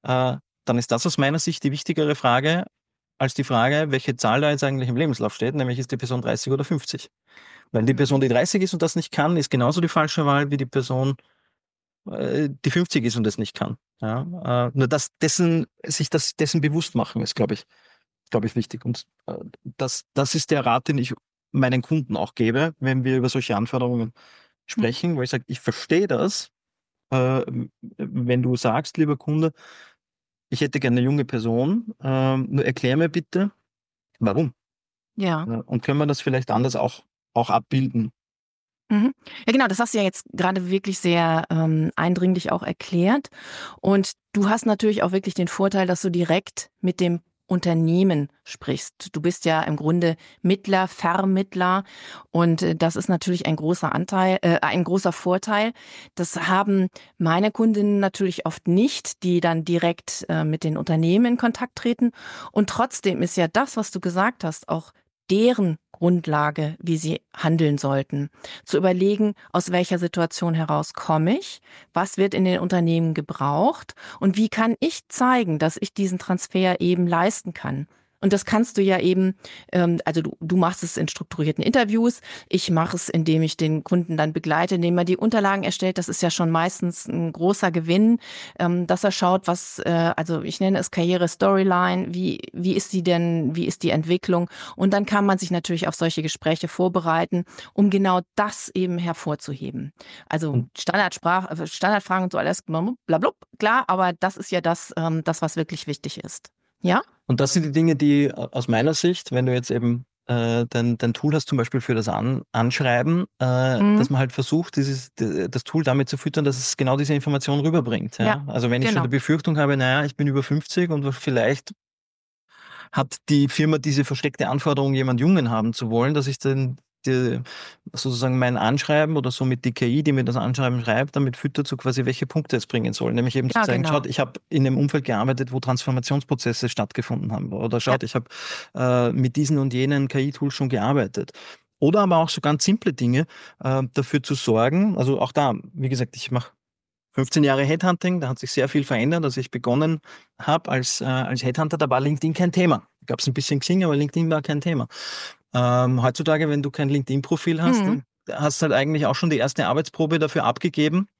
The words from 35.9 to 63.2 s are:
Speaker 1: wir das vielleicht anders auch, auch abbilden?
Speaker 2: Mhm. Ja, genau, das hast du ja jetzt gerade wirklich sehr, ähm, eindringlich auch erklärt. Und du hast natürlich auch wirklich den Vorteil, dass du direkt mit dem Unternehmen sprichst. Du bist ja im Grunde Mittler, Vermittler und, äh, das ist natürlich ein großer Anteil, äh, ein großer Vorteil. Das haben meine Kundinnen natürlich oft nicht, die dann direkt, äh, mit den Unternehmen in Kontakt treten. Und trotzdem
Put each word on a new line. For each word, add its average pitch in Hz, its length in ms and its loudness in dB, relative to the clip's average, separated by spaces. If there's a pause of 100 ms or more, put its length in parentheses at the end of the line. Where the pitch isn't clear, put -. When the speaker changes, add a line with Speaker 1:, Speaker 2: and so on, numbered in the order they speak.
Speaker 1:
wir 147 80 2
das 143 120 0
vielleicht 127 320 -2
anders 120 240 0
auch, - 280 -4 (300)
auch 120 160 0
abbilden? 120 600 0 (800)
Speaker 2:
Mhm. 220 240 2 (320)
Ja, 226 80 2
genau, 262 140 4
das 190 120 -2
hast 233 140 0
du 220 60 0
ja 202 40 2
jetzt - 300 -2
gerade 180 360 -2
wirklich 196 300 -2
sehr, 165 500 2
ähm, 160 460 2
eindringlich 180 560 0
auch 175 120 -2
erklärt. 196 640 0 (500)
Und 196 320 2 (220)
du 202 160 2
hast 226 160 0
natürlich 214 380 2
auch 180 80 0
wirklich 190 220 -2
den 175 140 0
Vorteil, 196 400 0
dass 180 140 0
du 190 80 0
direkt 175 600 -2 (120)
mit 180 180 0
dem 175 220 2 (240)
Unternehmen 170 840 2 (140)
sprichst. - 680 -8
Du 156 100 -6
bist 175 240 -2
ja 160 160 2
im 156 140 -2
Grunde 160 400 2 (260)
Mittler, 190 460 2
Vermittler 190 960 0 (480)
und, 170 300 2
äh, 165 140 0
das 165 200 0
ist - 140 -4
natürlich 180 360 0
ein 160 120 0
großer 165 360 -2
Anteil, 185 480 0
äh, 170 200 2
ein 160 220 0
großer 180 280 0
Vorteil. 208 640 -2 (420)
Das 175 320 -4
haben 190 400 2 (300)
meine 180 340 2
Kundinnen 208 480 2
natürlich 190 460 -2
oft - 220 -6
nicht, - 560 0
die 175 180 2
dann 165 240 0
direkt, 170 640 -2
äh, 160 160 0
mit 156 180 -2
den 156 140 -2
Unternehmen 165 480 2
in 240 120 2
Kontakt - 380 -2
treten. 240 360 0 (400)
Und 208 180 2
trotzdem - 520 -2